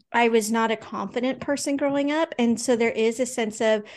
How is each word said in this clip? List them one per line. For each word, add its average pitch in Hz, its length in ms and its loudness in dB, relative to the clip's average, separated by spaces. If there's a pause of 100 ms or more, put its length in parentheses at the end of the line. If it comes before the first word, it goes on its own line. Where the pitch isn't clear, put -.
(120)
I 233 160 4
was 226 220 2
not 226 220 2
a 220 40 -2
confident 240 640 -4
person 285 360 -2
growing 285 340 0
up. 320 260 -2
And 233 240 2
so 247 140 2
there 233 160 2
is 226 300 0
a 247 60 0
sense 226 340 -4
of, 220 240 2 (120)